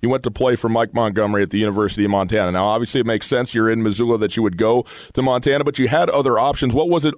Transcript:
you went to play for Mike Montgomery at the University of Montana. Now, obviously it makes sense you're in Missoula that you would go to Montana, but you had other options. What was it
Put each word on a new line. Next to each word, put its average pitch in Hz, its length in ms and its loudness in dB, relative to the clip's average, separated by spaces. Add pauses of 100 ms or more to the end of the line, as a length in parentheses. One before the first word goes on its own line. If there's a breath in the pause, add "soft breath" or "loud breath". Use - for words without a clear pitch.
you 117 80 0
went 131 140 -2
to 117 80 -4
play 123 260 0
for 120 100 -4
Mike 113 260 0
Montgomery 104 500 0
at 87 80 -2
the 101 80 0
University 104 440 0
of 101 80 2
Montana. 98 400 0
Now, 92 160 0
obviously 113 320 0
it 117 60 0
makes 110 200 -2
sense 123 280 -2
you're 113 160 2
in 113 120 0
Missoula 110 360 0
that 104 180 -2
you 113 80 0
would 92 140 -2
go 113 260 2 (300 loud breath)
to 131 80 -2
Montana, 131 420 0
but 143 160 -4
you 123 80 2
had 156 220 2
other 131 280 2
options. 131 360 0
What 160 160 0
was 165 160 0
it 151 120 0